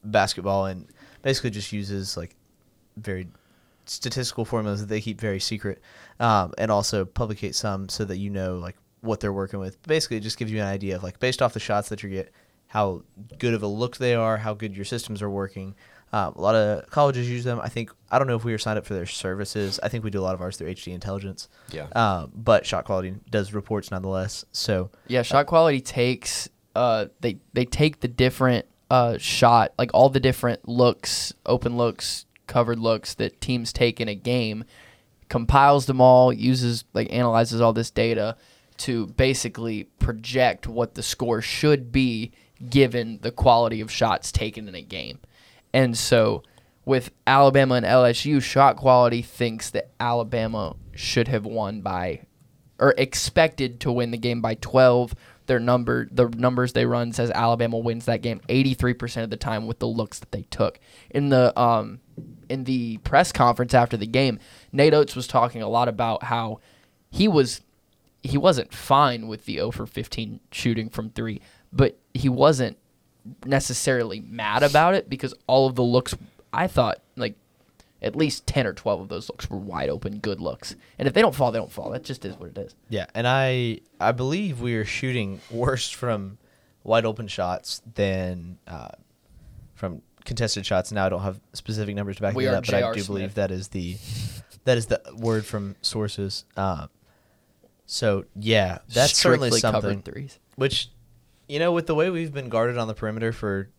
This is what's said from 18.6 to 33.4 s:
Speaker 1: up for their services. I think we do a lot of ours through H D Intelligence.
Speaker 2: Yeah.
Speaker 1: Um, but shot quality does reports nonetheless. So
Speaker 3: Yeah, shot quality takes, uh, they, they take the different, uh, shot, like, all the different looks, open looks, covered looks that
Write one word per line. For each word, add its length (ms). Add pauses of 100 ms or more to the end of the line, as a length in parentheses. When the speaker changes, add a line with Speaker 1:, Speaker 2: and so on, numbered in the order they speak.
Speaker 1:
up 80
for 80
their 120
services. 760
I 60
think 160
we 60
do 100
a 20
lot 120
of 60
ours 160
through 120
H 160
D 80
Intelligence. 560 (240)
Speaker 2:
Yeah. 240
Speaker 1:
Um, 360
but 320
shot 200
quality 320 (120)
does 240
reports 380
nonetheless. 640
So 380 (180)
Speaker 3:
Yeah, 140
shot 240
quality 340
takes, 680 (280)
uh, 300 (140)
they, 180 (160)
they 100
take 360
the 80
different, 580 (220)
uh, 300
shot, 600
like, 160
all 140
the 120
different 480
looks, 640 (120)
open 320
looks, 480 (220)
covered 320
looks 360
that 260